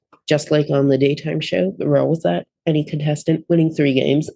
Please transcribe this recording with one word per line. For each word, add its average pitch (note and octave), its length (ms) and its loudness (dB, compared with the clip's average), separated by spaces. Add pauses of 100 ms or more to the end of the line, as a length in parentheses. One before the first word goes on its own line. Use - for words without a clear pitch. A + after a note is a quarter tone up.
(280)
just D3 240 0
like D3+ 180 2
on C#3 200 2
the C3+ 80 4
daytime D3+ 420 0
show, F3+ 380 -2
the - 100 -4
rule C#3 220 2
was E3 140 -2
that F3 220 -2 (200)
any D#3 180 0
contestant D3+ 640 -2
winning E3 260 2
three C#3+ 200 0
games C#3+ 420 0